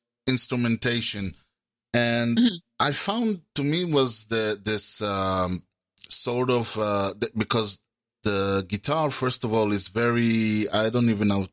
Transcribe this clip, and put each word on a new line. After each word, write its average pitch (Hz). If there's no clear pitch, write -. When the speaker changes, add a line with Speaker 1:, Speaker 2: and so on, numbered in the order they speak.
Speaker 1:
instrumentation. 117
And 117
Speaker 2:
Mm-hmm. 226
Speaker 1:
I 143
found 214
to 143
me 165
was 135
the, 107
this, 104
um, 95
sort 127
of, 117
uh, 101
th-, 113
because 107
the 98
guitar, 143
first -
of 110
all, 107
is 101
very, 113
I 110
don't 120
even 107
know 98
how 95